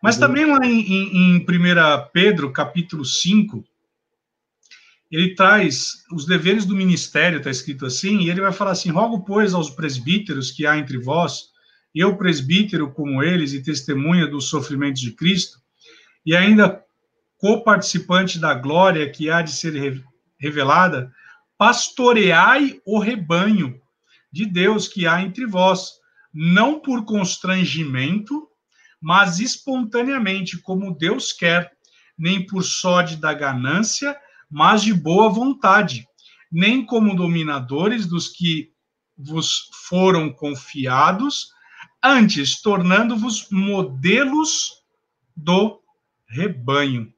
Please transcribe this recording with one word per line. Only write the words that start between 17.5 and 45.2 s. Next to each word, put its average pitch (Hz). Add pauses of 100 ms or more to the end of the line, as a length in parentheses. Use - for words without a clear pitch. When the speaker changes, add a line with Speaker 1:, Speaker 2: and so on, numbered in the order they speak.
Speaker 1:
da 156
glória 156
que 151
há 170
de 156
ser 165
re-, 139 (340)
revelada, 147 (440)
pastoreai 233
o 208
rebanho 185 (500)
de 185
Deus 196
que 180
há 170
entre 190
vós, 185 (400)
não 190
por 240
constrangimento, 185 (540)
mas 180
espontaneamente, 240
como 190
Deus 175
quer, 170 (480)
nem 180
por 190
sode 175
da 156
ganância, 147 (340)
mas 175
de 214
boa 180
vontade, 202 (440)
nem 214
como 220
dominadores 170
dos 165
que 160 (440)
vos 151 (200)
foram 175
confiados, 147 (520)
antes 214
tornando-vos 214
modelos 196 (640)